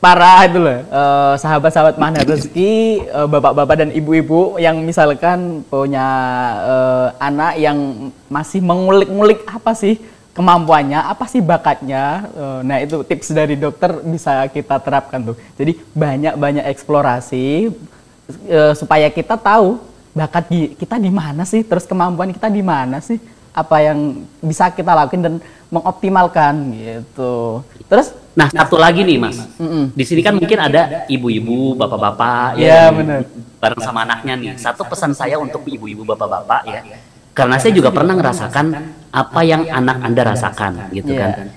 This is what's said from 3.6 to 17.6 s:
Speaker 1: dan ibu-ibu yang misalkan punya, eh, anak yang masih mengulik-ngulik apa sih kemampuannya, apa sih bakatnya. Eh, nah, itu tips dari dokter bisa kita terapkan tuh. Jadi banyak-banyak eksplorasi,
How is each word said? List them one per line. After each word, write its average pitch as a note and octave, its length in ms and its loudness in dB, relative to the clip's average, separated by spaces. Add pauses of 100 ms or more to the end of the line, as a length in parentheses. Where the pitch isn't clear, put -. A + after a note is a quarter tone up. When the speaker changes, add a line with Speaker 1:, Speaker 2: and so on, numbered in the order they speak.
Speaker 1:
dan - 80 -4
ibu-ibu D#3+ 640 0
yang D#3+ 240 2
misalkan E3 880 0
punya, C3+ 360 -2 (520)
eh, B2+ 480 0 (160)
anak D3 320 -2
yang C#3+ 560 -2 (160)
masih D3+ 320 -4
mengulik-ngulik F#3+ 880 2
apa A3+ 240 -4
sih A3 240 0 (400)
kemampuannya, D#3+ 640 2
apa G3 240 -4
sih B3 160 -2
bakatnya. D3+ 960 -2
Eh, C3+ 320 -8
nah, C#3 160 -2
itu D3+ 240 -4
tips - 240 -4
dari D3+ 240 0
dokter D3+ 480 -2
bisa D#3 480 -2
kita C#3+ 320 -4
terapkan C3+ 400 -4
tuh. A2+ 160 -8 (160)
Jadi E3 240 -4 (160)
banyak-banyak C#3+ 720 -2
eksplorasi, C#3 1040 -2 (800)